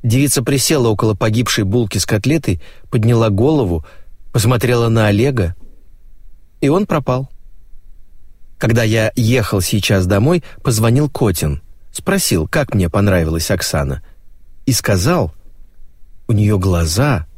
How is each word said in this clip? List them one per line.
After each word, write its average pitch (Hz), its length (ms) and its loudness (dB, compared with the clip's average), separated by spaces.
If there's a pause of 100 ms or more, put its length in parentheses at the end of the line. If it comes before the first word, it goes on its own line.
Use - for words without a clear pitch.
Девица 131 400 2
присела 131 460 2
около 107 240 2
погибшей 110 500 0
булки 107 340 0
с - 80 -2
котлетой, 113 560 0 (280)
подняла 113 400 2
голову, 101 560 2 (480)
посмотрела 117 560 2
на 113 180 4
Олега, 104 480 2 (1040)
и 143 80 0
он 185 180 2
пропал. 131 440 -2 (1300)
Когда 113 260 2
я 110 320 2
ехал 110 460 2
сейчас 95 440 0
домой, 113 380 2 (180)
позвонил 120 480 2
Котин, 82 520 0 (320)
спросил, 180 560 -2
как 147 240 -2
мне 92 160 2
понравилась 85 600 2
Оксана, 71 540 -2 (600)
и 131 80 2
сказал: 113 600 0 (920)
"У 117 60 0
нее 104 260 2
глаза 90 680 0 (100)